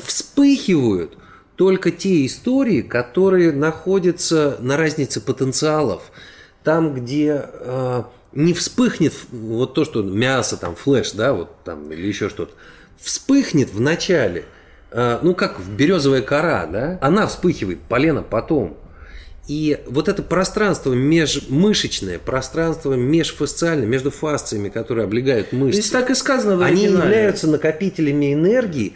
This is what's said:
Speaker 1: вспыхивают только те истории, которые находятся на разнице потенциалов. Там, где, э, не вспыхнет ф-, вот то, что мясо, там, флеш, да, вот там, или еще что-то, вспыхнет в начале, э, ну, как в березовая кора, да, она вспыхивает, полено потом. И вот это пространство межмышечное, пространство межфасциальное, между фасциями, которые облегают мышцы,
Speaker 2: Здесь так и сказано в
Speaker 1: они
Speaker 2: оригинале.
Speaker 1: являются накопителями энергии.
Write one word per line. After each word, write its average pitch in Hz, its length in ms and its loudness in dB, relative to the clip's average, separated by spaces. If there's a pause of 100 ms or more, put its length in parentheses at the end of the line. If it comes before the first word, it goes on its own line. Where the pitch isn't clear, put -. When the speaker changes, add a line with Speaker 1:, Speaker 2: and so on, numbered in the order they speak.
Speaker 1:
вспыхивают 143 1120 2 (400)
только 185 340 2
те 175 360 2
истории, 240 560 0
которые 180 680 2
находятся 160 1080 0
на 127 160 0
разнице 151 460 -2
потенциалов. 135 800 -2 (640)
Там, 160 300 2
где, 139 520 -2 (140)
э, 127 420 -4 (320)
не 160 180 4
вспыхнет - 600 0
ф-, - 180 -14
вот 113 440 -4
то, 160 100 0
что - 180 -2
мясо, 110 540 -2
там, 87 200 -8
флеш, - 360 0
да, 113 200 0
вот 87 180 -6 (140)
там, 76 260 -12
или 82 160 -8
еще 104 220 -4
что-то, 85 240 -10 (480)
вспыхнет 220 720 0
в 101 80 -4
начале, 139 640 0 (480)
э, 120 300 0
ну, 180 120 2
как - 240 -4
в 95 160 -12
березовая 139 480 2
кора, 139 440 0
да, 131 340 -4
она 170 260 2
вспыхивает, 104 640 -2
полено 131 340 2
потом. 110 540 -2 (720)
И 147 400 0
вот 143 180 -2
это 190 160 -2
пространство 180 680 0
межмышечное, 139 1300 0
пространство 147 720 -2
межфасциальное, 147 960 0
между 131 240 0
фасциями, 120 560 -4
которые 113 380 -4
облегают 120 460 0
мышцы, 135 280 2
Speaker 2:
Здесь 220 100 -2
так 254 200 0
и 269 40 2
сказано 226 420 0
в 180 60 2
Speaker 1:
они 180 220 4
Speaker 2:
оригинале. 190 260 4
Speaker 1:
являются 208 380 2
накопителями 151 840 0
энергии. 170 600 0